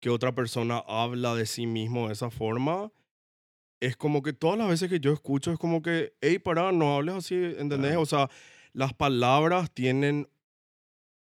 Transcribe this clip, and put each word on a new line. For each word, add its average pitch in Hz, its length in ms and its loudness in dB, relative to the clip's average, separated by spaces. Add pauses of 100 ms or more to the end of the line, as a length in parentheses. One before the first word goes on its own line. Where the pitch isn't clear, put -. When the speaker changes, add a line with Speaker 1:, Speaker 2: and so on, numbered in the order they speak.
Speaker 1:
que 120 80 0
otra 120 240 2
persona 117 440 -2 (100)
habla 117 480 -2
de 113 100 -2
sí 117 200 -6
mismo 113 420 -2
de 107 60 -6
esa 120 160 -6
forma, 135 600 -2 (920)
es 127 140 -2
como 147 260 0
que 147 120 -4
todas 170 240 0
las 226 120 0
veces 175 200 0
que 180 100 0
yo 139 140 2
escucho 143 380 -2
es 165 80 -4
como 165 220 0
que, 165 400 -2
"Ey, 165 180 4
pará, 180 320 2
no 147 240 4
hables 165 200 -2
así", 180 200 -4
¿entendés? 147 500 -2
Speaker 2:
Claro. 156 120 2
Speaker 1:
O 160 80 2
sea, 139 240 2 (440)
las 131 200 -2
palabras 143 800 2
tienen 139 540 0 (1000)